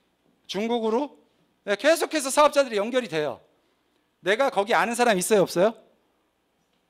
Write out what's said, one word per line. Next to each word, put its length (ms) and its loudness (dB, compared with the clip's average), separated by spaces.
중국으로, 720 -4
예, 80 -2
계속해서 540 0
사업자들이 480 2
연결이 320 -2
돼요. 320 -6
내가 280 0
거기 240 -2
아는 220 0
사람 220 2
있어요, 240 2
없어요? 340 0